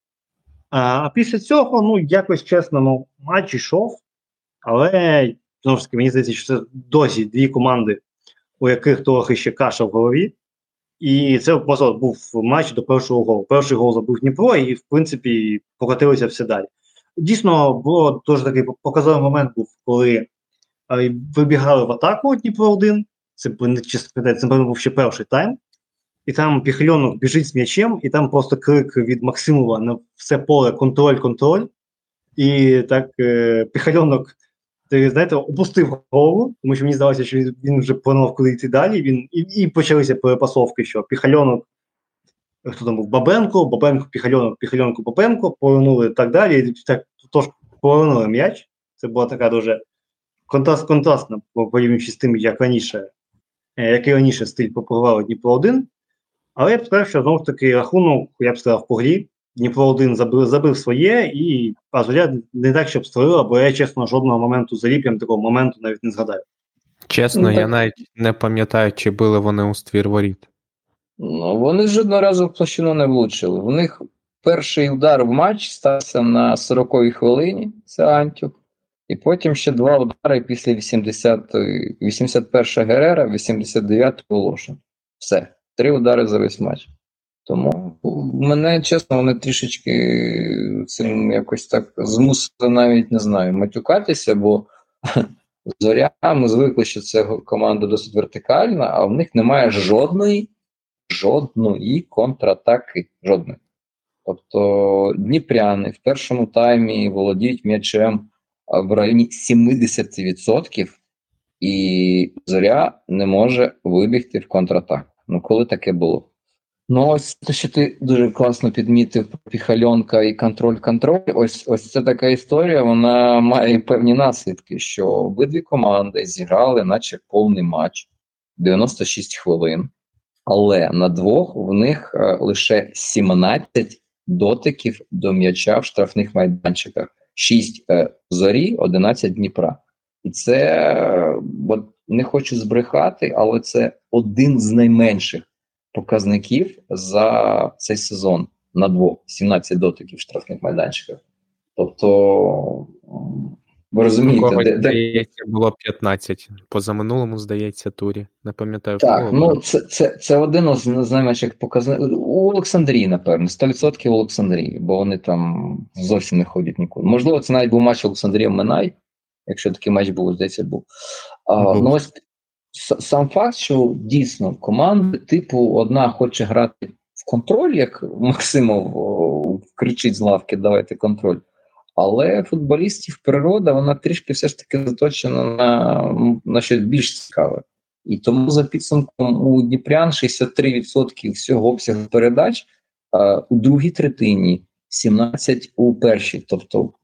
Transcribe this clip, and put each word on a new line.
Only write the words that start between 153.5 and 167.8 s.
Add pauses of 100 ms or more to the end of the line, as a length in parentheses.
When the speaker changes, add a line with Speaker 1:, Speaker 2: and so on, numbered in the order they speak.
Speaker 3:
ви
розумієте,
Speaker 2:
У
когось,
Speaker 3:
де,
де
Speaker 2:
здається,
було
п'ятнадцять. (200)
Позаминулому,
здається,
турі. (160)
Не
пам'ятаю,
в
Speaker 3:
Так,
Speaker 2:
кого
Speaker 3:
ну,
Speaker 2:
було.
Speaker 3:
це,
це,
це
один
з,
з
найменших
показників.
У
Олександрії,
напевно,
сто
відсотків
у
Олександрії,
бо
вони
там (160)
зовсім
не
ходять
нікуди.
Можливо,
це
навіть
був